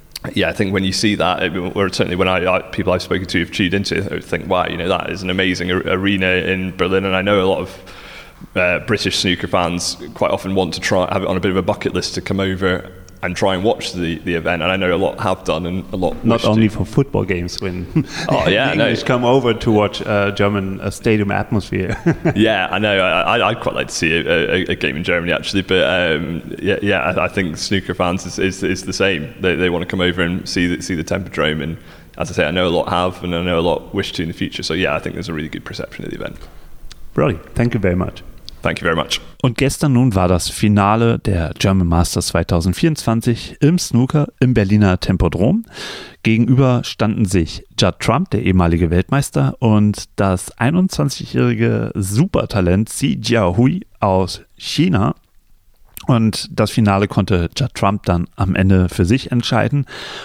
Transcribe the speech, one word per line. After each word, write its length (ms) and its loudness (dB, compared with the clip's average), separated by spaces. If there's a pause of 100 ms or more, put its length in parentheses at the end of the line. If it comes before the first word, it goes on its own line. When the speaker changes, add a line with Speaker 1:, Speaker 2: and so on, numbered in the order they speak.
(320)
Speaker 1:
yeah, 160 0
I 40 -4
think 200 -2
when 120 0
you 80 -2
see 240 0
that, 260 0
it, 140 -2
or 340 -2
certainly 260 -2
when 120 2
I, 280 2
I, 60 -2
people 300 -2
I've 100 0
spoken 240 -2
to 140 0
have 120 -2
tuned 220 0
into 240 -2
it, 140 -4
I 80 -4
think, 280 -6
"Wow, 180 2
you 100 -6
know, 120 -4
that 220 -2
is 120 -6
an 80 -4
amazing 400 0
ar-, 160 0
arena 400 0
in 500 0
Berlin." 280 0
And 100 -2
I 80 0
know 220 2
a 40 2
lot 120 2
of, 340 -12 (640)
uh, 300 2
British 320 0
snooker 280 0
fans 500 -2 (180)
quite 160 0
often 240 -4
want 200 0
to 60 -8
try, 320 0
have 100 -2
it 60 -2
on 80 -2
a 40 -4
bit 100 0
of 60 0
a 60 0
bucket 320 -2
list 200 -4
to 80 -6
come 180 -2
over 500 -2 (340)
and 120 -4
try 180 2
and 100 -2
watch 280 -2
the, 260 -4
the 160 -4
event. 280 -2
And 80 0
I 60 0
know 180 0
a 40 2
lot 220 -2
have 240 -2
done 220 -2
and 260 -4
a 40 -6
lot 280 -2
Speaker 2:
Not 160 4
Speaker 1:
wish 40 -4
Speaker 2:
only 240 4
Speaker 1:
to. 80 -8
Speaker 2:
for 80 -2
football 400 0
games 360 -4
when 320 -6
<laughs> 360 -2
Speaker 1:
Oh, 200 0
yeah, 220 2
Speaker 2:
the 60 -2
Speaker 1:
no. 120 2
Speaker 2:
English 160 -2
come 200 0
over 300 4
to 180 -2
watch, 300 2
uh, 300 0
German, 480 -2
uh, 100 -4
stadium 400 2
atmosphere. 760 -2
<laughs> 320 0
Speaker 1:
Yeah, 340 2
I 80 0
know. 200 2
I, 400 2
I, 120 2
I'd 100 -4
quite 140 -2
like 140 -2
to 60 -10
see 220 0
a, 380 2
a, 80 2 (100)
a 20 -2
game 220 -2
in 80 -4
Germany, 280 0
actually. 300 0
But, 220 2
um, 760 0
yeah, 220 0
yeah, 180 2
I, 240 0
I 40 0
think 280 -4
snooker 380 -4
fans 320 -2
is, 120 -12
is, 240 -2
is 220 -2
the 80 -8
same. 480 -2
They, 140 2
they 160 2
wanna 160 -2
come 140 -2
over 220 0
and 260 -2
see 260 0
the, 80 -6
see 120 -4
the 100 -4
Tempodrome. 580 -2
And 160 -6 (400)
as 120 -6
I 40 -10
say, 120 2
I 40 -2
know 160 0
a 40 0
lot 180 0
have, 340 -2
and 120 -4
I 80 -2
know 160 0
a 40 2
lot 320 -2
wish 180 -4
to 100 -4
in 60 -4
the 60 -8
future. 280 -6
So, 120 -4
yeah, 200 0
I 40 -2
think 160 -8
there's 140 -8
a 40 -6
really 160 -6
good 160 -12
perception 400 -12
of 60 -10
the 60 -10
event. 200 -10 (800)
Speaker 2:
Brilliant. 400 -2
Thank 200 0
you 60 -2
very 160 0
much. 260 -4 (420)
Speaker 1:
Thank 160 -2
you 60 -6
very 100 0
much. 240 -4 (220)
Speaker 2:
Und 160 0
gestern 340 2
nun 220 4
war 120 4
das 220 2
Finale 720 4
der 400 0
German 280 4
Masters 420 2
zweitausendvierundzwanzig 1300 0
im 180 6
Snooker 500 2 (120)
im 140 4
Berliner 440 4
Tempodrom. 680 2 (560)
Gegenüber 600 4
standen 440 0
sich 360 0 (160)
Judd 220 2
Trump, 300 0
der 120 -2
ehemalige 460 4
Weltmeister, 680 0
und 460 2 (120)
das 360 0
einundzwanzigjährige 1400 0
Supertalent 960 2
Xi 340 -2
Jiahui 600 2 (180)
aus 400 2 (160)
China. 580 0 (920)
Und 440 2
das 200 0
Finale 360 2
konnte 480 0
Judd 200 -2
Trump 320 0
dann 280 2
am 200 0
Ende 340 4
für 160 0
sich 260 2
entscheiden. 540 0 (400)